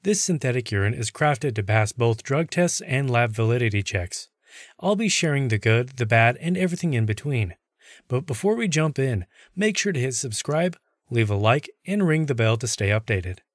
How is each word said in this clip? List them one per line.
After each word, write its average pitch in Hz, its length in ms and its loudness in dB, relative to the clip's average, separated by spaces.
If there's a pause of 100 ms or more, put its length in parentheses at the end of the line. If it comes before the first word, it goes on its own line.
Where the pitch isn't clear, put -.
This 196 180 0
synthetic 127 500 -2
urine 101 240 2
is 113 160 -4
crafted 147 440 0
to 107 80 -2
pass 107 300 2
both 117 300 0
drug 151 280 -2
tests 175 300 0
and 135 280 -2
lab 120 240 2
validity 113 500 2
checks. - 460 -6 (520)
I'll 196 160 2
be 214 120 0
sharing 139 400 0
the 113 100 2
good, 117 380 2
the 120 100 -2
bad, 117 340 4
and 175 180 -2
everything 175 360 -2
in 113 120 2
between. 110 480 -4 (540)
But 131 180 -4
before 190 300 0
we 233 120 -2
jump 156 300 2
in, 123 280 -2 (280)
make 214 240 0
sure 196 140 -2
to 135 80 -2
hit 127 140 -2
subscribe, 151 600 -2 (320)
leave 117 220 2
a 104 60 0
like, 113 340 2 (160)
and 196 200 0
ring 156 200 2
the 139 80 0
bell 113 220 2
to 113 100 -6
stay 101 220 -2
updated. 98 500 -2 (160)